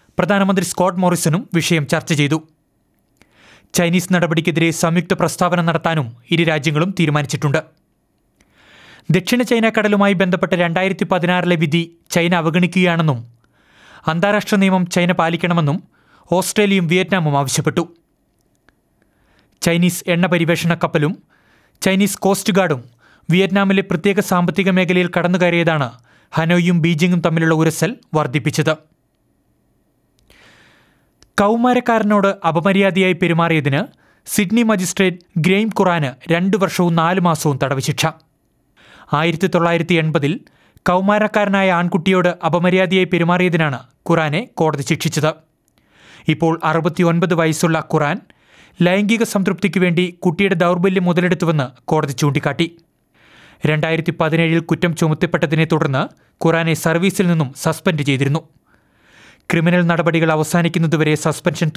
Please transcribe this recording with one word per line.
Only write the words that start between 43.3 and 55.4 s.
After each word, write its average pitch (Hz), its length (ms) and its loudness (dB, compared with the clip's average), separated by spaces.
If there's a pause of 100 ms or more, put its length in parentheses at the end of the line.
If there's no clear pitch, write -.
ഖുറാനെ 160 440 -2
കോടതി 147 300 -2
ശിക്ഷിച്ചത്. 156 500 -2 (920)
ഇപ്പോൾ 160 360 0
അറുപത്തിയൊൻപത് 170 720 0
വയസ്സുള്ള 160 460 0 (140)
ഖുറാൻ 156 280 -2 (600)
ലൈംഗിക 208 420 2
സംതൃപ്തിക്ക് 196 560 -2
വേണ്ടി 180 460 0
കുട്ടിയുടെ 185 300 0
ദൗർബല്യം 180 480 0
മുതലെടുത്തുവെന്ന് 170 840 -2
കോടതി 151 260 -2
ചൂണ്ടിക്കാട്ടി. 143 640 -2 (920)
രണ്ടായിരത്തി 156 460 -2
പതിനേഴിൽ 165 480 0
കുറ്റം 170 360 -2
ചുമത്തപ്പെട്ടതിനെ 160 680 0